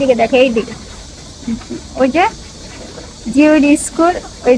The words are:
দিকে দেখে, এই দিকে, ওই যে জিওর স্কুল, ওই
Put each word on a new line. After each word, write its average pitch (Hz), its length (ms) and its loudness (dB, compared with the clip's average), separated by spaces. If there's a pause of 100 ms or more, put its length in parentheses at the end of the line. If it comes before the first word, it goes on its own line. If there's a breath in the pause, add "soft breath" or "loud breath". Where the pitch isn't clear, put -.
দিকে 262 200 4
দেখে, 226 240 2
এই 262 120 2
দিকে, - 160 -4 (1300)
ওই 269 140 4
যে 349 80 2 (1080)
জিওর 302 300 6 (220)
স্কুল, 339 300 0 (320)
ওই 247 100 6